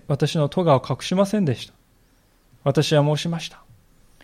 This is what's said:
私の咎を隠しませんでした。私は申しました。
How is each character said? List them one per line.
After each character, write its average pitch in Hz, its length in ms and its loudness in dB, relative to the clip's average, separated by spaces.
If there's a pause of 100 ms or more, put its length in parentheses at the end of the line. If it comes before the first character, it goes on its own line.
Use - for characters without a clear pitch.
私 143 280 -2
の 147 120 0
咎 165 260 2
を 127 140 2
隠 131 140 -4
し - 140 -4
ま 196 100 2
せ 214 140 -2
ん 190 60 2
で 123 100 0
し - 120 -16
た。 - 60 -20 (920)
私 143 300 2
は 147 100 6
申 147 140 0
し 170 100 -6
ま 165 140 -6
し - 80 -12
た。 - 120 -20 (640)